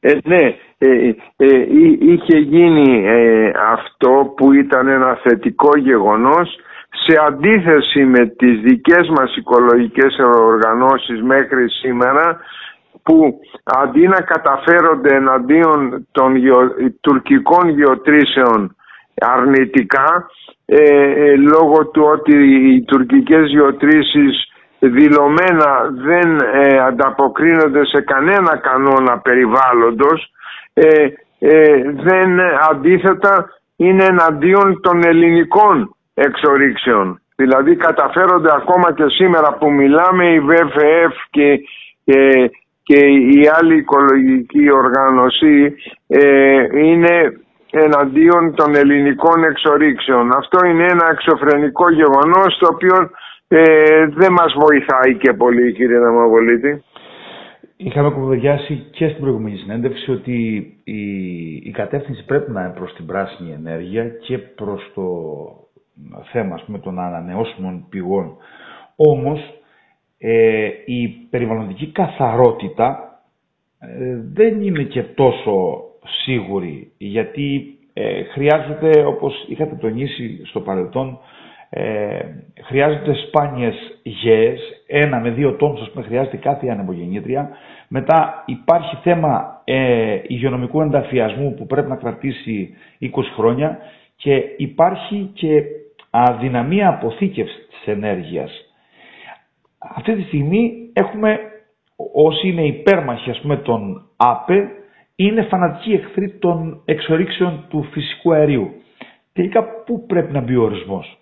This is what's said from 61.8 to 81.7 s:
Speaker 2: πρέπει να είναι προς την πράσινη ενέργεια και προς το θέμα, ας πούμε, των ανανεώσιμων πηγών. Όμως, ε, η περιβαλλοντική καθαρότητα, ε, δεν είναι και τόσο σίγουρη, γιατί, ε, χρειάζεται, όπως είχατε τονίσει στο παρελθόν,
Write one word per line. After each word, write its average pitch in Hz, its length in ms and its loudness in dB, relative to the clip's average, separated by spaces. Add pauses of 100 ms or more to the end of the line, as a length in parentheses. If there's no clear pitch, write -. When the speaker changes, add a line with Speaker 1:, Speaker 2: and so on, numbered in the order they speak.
Speaker 2:
πρέπει 135 260 -6
να 104 100 -10
είναι 90 140 -10
προς 90 200 -16
την 82 120 -20
πράσινη 90 460 -12
ενέργεια 85 560 -10
και 120 300 -12
προς 101 560 -14
το 95 100 -10 (1300)
θέμα, 101 220 -8
ας - 100 -18
πούμε, 104 140 -16
των 92 200 -14
ανανεώσιμων 90 880 -12
πηγών. 92 480 -8 (600)
Όμως, 147 440 0 (760)
ε, 113 500 -2 (160)
η 120 240 -8 (220)
περιβαλλοντική 110 560 -8
καθαρότητα, 123 1300 -4 (600)
ε, 123 400 -14 (140)
δεν 214 300 -2
είναι 180 200 -6
και 123 200 -8
τόσο 98 840 -4 (400)
σίγουρη, 95 720 -10
γιατί, 135 840 -10 (140)
ε, 98 300 -8
χρειάζεται, 151 840 -2
όπως 143 440 -8
είχατε 151 260 -10
τονίσει 113 720 -10
στο - 160 -12
παρελθόν, 98 580 -10 (520)